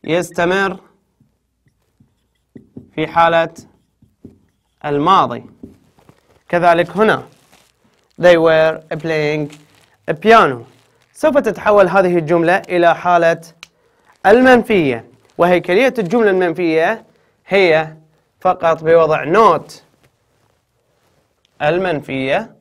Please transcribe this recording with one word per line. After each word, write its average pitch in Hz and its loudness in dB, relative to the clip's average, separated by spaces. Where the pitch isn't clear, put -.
يستمر 180 -4
في 156 -6
حالة 165 0
الماضي. 143 -2
كذلك 170 0
هنا: 190 0
They 175 6
were 160 0
playing 151 -6
a 165 -4
piano. 156 2
سوف 294 -2
تتحول 208 2
هذه 180 0
الجملة 170 0
إلى 175 0
حالة 170 0
المنفية، 214 2
وهيكلية 180 0
الجملة 208 0
المنفية 175 -2
هي 160 0
فقط 170 -2
بوضع 156 2
not 180 0
المنفية. 156 -6